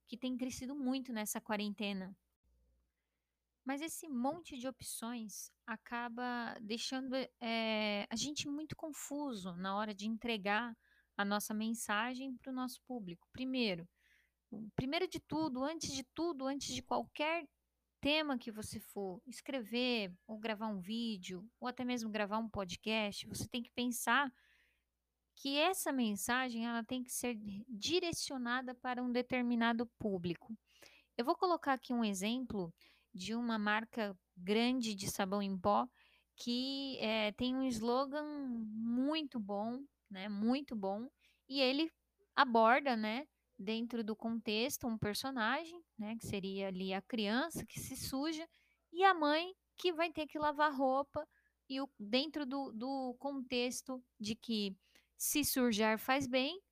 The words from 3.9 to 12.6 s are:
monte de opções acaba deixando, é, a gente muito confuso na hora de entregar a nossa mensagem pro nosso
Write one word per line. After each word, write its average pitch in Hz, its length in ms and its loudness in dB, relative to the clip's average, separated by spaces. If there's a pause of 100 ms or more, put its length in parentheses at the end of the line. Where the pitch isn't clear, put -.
monte 285 500 -2
de 240 80 -6
opções 233 840 -8 (140)
acaba 240 920 -4
deixando, 247 540 -4 (260)
é, 220 720 0
a 226 60 -2
gente 285 320 -2
muito 294 260 -4
confuso 269 840 -4
na 190 200 0
hora 214 180 0
de 196 120 -6
entregar 220 680 0 (400)
a 202 80 2
nossa 202 280 0
mensagem 226 880 0
pro - 120 -12
nosso 254 320 -4